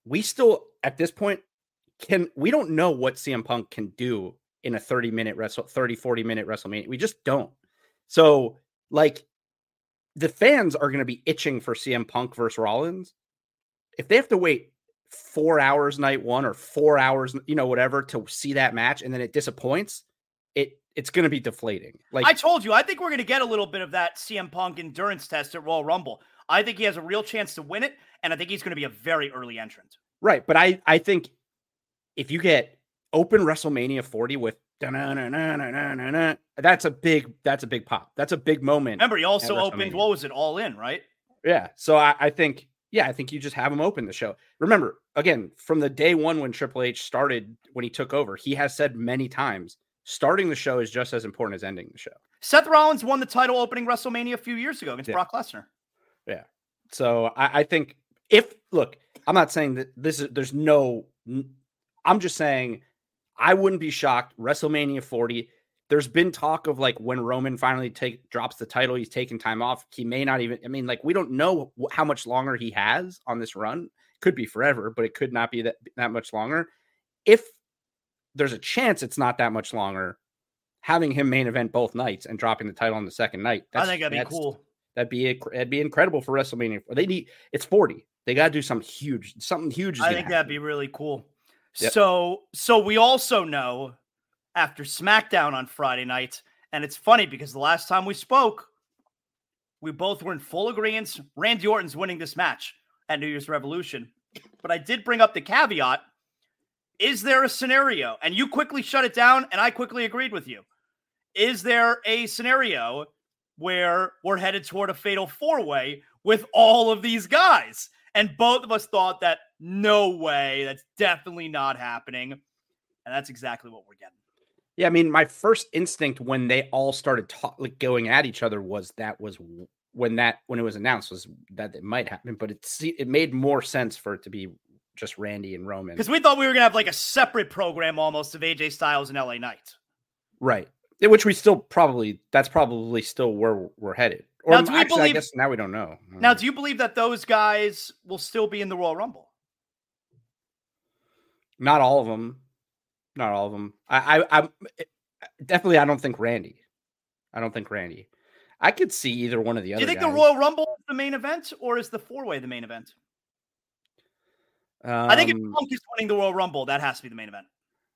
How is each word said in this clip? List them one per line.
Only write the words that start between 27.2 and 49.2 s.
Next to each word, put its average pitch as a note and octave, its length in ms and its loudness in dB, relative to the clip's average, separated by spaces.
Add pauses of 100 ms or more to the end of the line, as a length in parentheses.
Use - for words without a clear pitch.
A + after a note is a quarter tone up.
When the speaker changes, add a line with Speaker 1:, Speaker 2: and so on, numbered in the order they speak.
Speaker 2:
chance G#3+ 320 -8
to D#3+ 60 -12
win F#3 220 -6
it, C#4 120 -6 (260)
and E3 120 -2
I - 20 -2
think F3 140 -8
he's G3 140 -8
gonna F3 120 -8
be C#3+ 80 -6
a C3 60 -6
very C#3+ 420 -4
early A#2+ 280 -12
entrant. - 380 -18 (240)
Speaker 1:
Right, F3 240 4
but D#3+ 120 4
I, F#3 280 6
I D#3+ 120 6
think F3+ 320 0 (840)
if C3+ 160 -8
you E3 80 -4
get D#3+ 380 2 (340)
open F#3 300 4
WrestleMania C#3 600 0
forty B2 320 -6
with A#2 220 -6 (220)
da-na-na-na-na-na-na-na, C#3 1600 -4 (220)
that's E3+ 280 4
a D3+ 60 0
big, C#3+ 400 0 (120)
that's C#3 200 -2
a B2 40 -12
big A2+ 180 -8
pop. - 300 -8
That's C#3+ 160 -4
a E3 60 -2
big C#3 260 0
moment C#3 360 0
Speaker 2:
Remember, A3 180 2
he D#3+ 60 0
also G3+ 320 0
Speaker 1:
at F#3+ 80 0
Speaker 2:
opened, G3 200 -4
Speaker 1:
WrestleMania. F#3+ 100 -6
Speaker 2:
what G#3 160 0
was D3+ 140 -2
it, C#3 80 -10
All D3+ 260 -2
In, F#3+ 180 -6
right? B2 260 -8 (440)
Speaker 1:
Yeah, D3 300 2
so D#3 200 4
I, D3 240 8
I D3 100 2
think, C#3+ 380 -2 (240)
yeah, G3+ 160 2
I B2+ 60 -6
think C3 180 -10
you D3 80 -12
just C#3 160 -10
have C#3 160 -4
him D3 100 -4
open D3 240 -2
the F#2 80 -12
show. G#2+ 220 -6 (240)
Remember, D#3+ 400 2 (160)
again, D3 400 0
from D#3+ 240 -2
the C#3+ 100 0
day D3+ 240 2
one D#3+ 260 0
when C3 120 -6
Triple B2+ 320 -6
H B2 200 -4
started, A#2+ 520 -2 (160)
when B2 120 -8
he A#2+ 60 -8
took C3 240 -8
over, A#2 220 -2
he C3+ 200 -6
has C#3 200 -2
said C#3 200 -2
many B2+ 340 -4